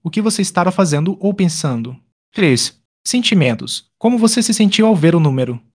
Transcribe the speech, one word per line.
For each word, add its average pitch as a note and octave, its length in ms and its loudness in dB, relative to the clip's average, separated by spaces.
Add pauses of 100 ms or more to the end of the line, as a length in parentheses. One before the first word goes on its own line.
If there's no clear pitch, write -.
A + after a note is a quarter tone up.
O E3 80 -8
que G#3+ 120 -4
você G#3+ 200 -2
estava F#3 300 -2
fazendo F3 480 0
ou G3+ 140 -2
pensando. C3+ 640 -4 (380)
Três. D3+ 480 0 (240)
Sentimentos. E3 800 -2 (140)
Como A#3+ 180 0
você A3+ 240 2
se A3+ 120 -2
sentiu G#3+ 340 2
ao A3 80 4
ver D#3+ 180 4
o E3+ 60 4
número? C3 420 -2 (140)